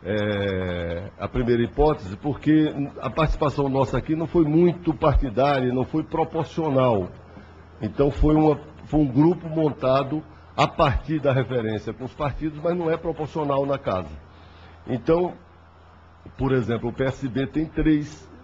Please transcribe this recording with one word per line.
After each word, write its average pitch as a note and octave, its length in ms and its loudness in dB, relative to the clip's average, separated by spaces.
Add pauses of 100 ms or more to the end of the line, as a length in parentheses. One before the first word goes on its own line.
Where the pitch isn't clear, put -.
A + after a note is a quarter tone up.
é, F#2 1120 -2
a G2 120 -6
primeira A#2+ 340 2
hipótese, C#3 540 0
porque D3+ 560 2 (260)
a C3+ 100 -6
participação D3 600 0
nossa C3 280 0
aqui D#3 200 -2
não D#3+ 100 -4
foi E3+ 160 4
muito E3 500 4
partidária, C3 800 2
não B2+ 120 0
foi D#3 180 -4
proporcional. C#3 1040 0 (720)
Então C#3 300 0
foi D3+ 240 4
uma, D#3 240 4 (280)
foi D3+ 120 0
um D3 80 4
grupo D#3 400 2
montado C#3 760 0 (360)
a C#3+ 100 4
partir D3+ 540 0
da C#3 100 2
referência A2+ 600 -2
com B2+ 100 -12
os B2+ 100 -10
partidos, D3+ 480 -6
mas E3+ 160 -2
não E3 140 -2
é E3 60 0
proporcional D3+ 680 -2
na C#3 120 -2
casa. F#2 340 -4 (760)
Então, E3 480 0 (1040)
por C3 140 0
exemplo, A#2 380 0
o A2+ 40 -10
P C3 120 -2
S C3 240 -4
B C3 180 -4
tem D3+ 180 -2
três D3+ 640 -2 (140)